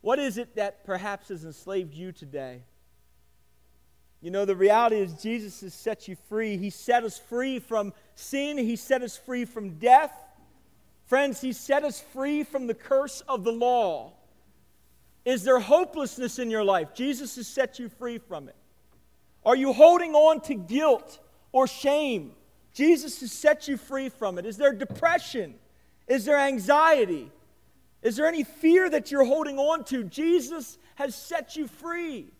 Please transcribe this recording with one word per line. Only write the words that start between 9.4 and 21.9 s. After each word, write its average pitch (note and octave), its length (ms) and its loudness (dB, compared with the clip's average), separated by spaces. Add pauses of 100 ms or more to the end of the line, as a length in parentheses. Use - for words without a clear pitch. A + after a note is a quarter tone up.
from G3 340 -12
death. C4 340 6 (920)
Friends, C4+ 360 0
he C4 120 -6
set C#4+ 300 -2
us C#4+ 160 -6
free D4 440 -4
from C4 240 -8
the A#3 80 -4
curse C4+ 460 -2
of A3+ 220 -6
the A#3 80 -2
law. A3+ 600 -2 (1120)
Is A#3+ 180 0
there B3+ 160 4
hopelessness C4 800 0
in A#3+ 140 -6
your A3 120 -2
life? F#3 300 0
Jesus C4 440 -6
has A#3 100 -14
set - 320 -4
you A#3+ 100 -12
free A#3 300 -10
from D3 280 -14
it. - 80 -20 (880)
Are A#3+ 120 6
you C4+ 180 0
holding E4+ 420 8
on D#4 260 6
to C#4 140 -6
guilt A#3 640 0 (320)
or C4 160 4
shame? C#4 640 -2 (420)